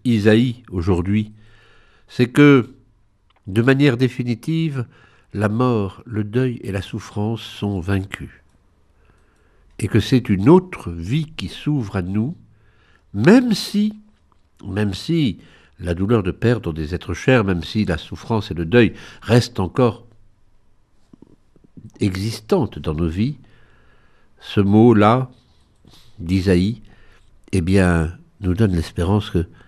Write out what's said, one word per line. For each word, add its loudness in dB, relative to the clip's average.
Isaïe 2
aujourd'hui, -2
c'est 0
que, 6
de -2
manière 4
définitive, -4
la -2
mort, -2
le -4
deuil -4
et -8
la -4
souffrance -8
sont -6
vaincus, -6
et -6
que 2
c'est 0
une 2
autre 2
vie -6
qui -10
s'ouvre -6
à -2
nous, -4
même 4
si, -4
même -4
si -2
la -4
douleur 0
de -2
perdre -2
des -6
êtres -8
chers, 2
même 0
si -2
la -2
souffrance -6
et -6
le -6
deuil 4
restent 2
encore -2
existantes -4
dans -6
nos -2
vies, -4
ce -2
mot-là, 4
d'Isaïe, 0
eh 0
bien, 2
nous -2
donne 2
l'espérance -2
que -2